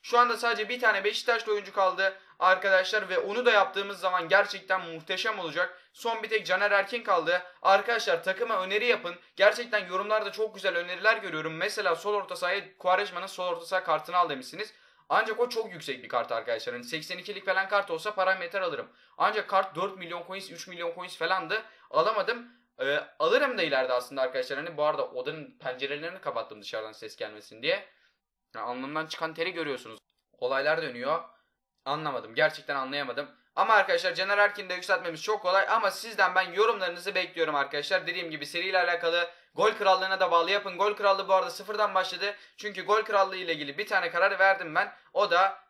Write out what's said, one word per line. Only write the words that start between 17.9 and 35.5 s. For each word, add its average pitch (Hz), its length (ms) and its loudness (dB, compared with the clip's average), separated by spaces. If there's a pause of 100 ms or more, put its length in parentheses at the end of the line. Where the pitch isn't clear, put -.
olsa 170 240 -6
param 190 260 2
yeter 185 200 -4
alırım. 151 260 -4 (300)
Ancak 208 320 0
kart 196 260 0
dört 190 220 -6
milyon 175 300 -10
coins, 185 240 -12
üç 165 160 -14
milyon 170 280 -8
coins 175 220 -14
falandı. 185 460 -2 (280)
Alamadım. 208 560 0 (340)
Ee, 143 180 0 (200)
alırım 254 380 4
da 180 60 0
ileride 131 300 2
aslında 127 280 -2
arkadaşlar. 131 360 -2
Hani 156 200 -8
bu 147 60 0
arada 143 240 0
odanın 135 520 -10
pencerelerini 147 640 -6
kapattım 113 400 -8
dışarıdan 110 300 -8
ses 107 240 -16
gelmesin 107 460 -12
diye. 180 240 -2 (720)
Ya, 113 60 -8
alnımdan 131 440 -6
çıkan 160 280 -8
teri 170 200 -4
görüyorsunuz. 131 460 -8 (380)
Olaylar 139 440 0
dönüyor. 139 420 -4 (640)
Anlamadım. 135 500 -6
Gerçekten 151 400 2
anlayamadım. 135 520 -4 (280)
Ama 208 180 4
arkadaşlar 185 400 4
Caner 190 240 0
Erkin'i 202 320 2
de 180 40 -2
yükseltmemiz 175 480 -2
çok 214 200 -2
kolay. 185 280 4